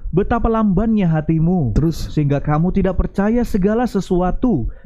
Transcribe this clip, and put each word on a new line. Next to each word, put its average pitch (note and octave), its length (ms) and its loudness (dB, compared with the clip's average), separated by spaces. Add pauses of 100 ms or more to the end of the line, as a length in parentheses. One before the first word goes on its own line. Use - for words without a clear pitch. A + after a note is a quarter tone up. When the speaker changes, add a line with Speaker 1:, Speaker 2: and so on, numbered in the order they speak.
(120)
Speaker 1:
betapa A3+ 360 0
lambannya A3 600 2
hatimu, D#3+ 680 0
Speaker 2:
Terus? D3 360 0
Speaker 1:
sehingga C#3+ 280 0
kamu D#3 320 0
tidak F#3+ 280 0
percaya A3 440 0
segala A3 440 0
sesuatu F3+ 840 0 (140)